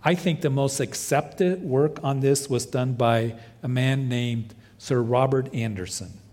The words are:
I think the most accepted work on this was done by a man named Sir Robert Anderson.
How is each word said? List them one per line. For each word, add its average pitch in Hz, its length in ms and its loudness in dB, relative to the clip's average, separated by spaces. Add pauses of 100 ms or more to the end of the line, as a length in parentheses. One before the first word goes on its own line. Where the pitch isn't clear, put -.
I 175 140 4
think 175 240 0
the 147 100 0
most 139 300 0
accepted 165 800 -2
work 143 400 0
on 135 180 -2
this 139 300 2
was 120 160 0
done 127 280 -2
by 117 400 2 (280)
a 139 60 -4
man 131 400 2
named 120 460 -2 (220)
Sir 127 240 0
Robert 131 540 2
Anderson. 98 600 -6 (180)